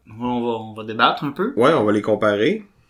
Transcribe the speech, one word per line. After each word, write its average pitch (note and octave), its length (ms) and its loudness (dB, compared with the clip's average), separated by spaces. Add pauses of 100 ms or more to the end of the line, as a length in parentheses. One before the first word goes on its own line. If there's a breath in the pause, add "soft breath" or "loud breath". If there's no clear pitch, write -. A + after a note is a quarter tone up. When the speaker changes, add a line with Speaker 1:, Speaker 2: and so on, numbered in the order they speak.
(180)
Speaker 1:
on B2 220 -4
va, A#2 180 -2
on A2 160 -14
va A2 100 -14
débattre A#2+ 400 0
un C#3+ 80 -4
peu. A3 240 -4
Speaker 2:
Ouais, B2+ 160 4
on C3 120 2
va G#2 80 2
les G#2 100 2
comparer. G#2+ 600 0 (260)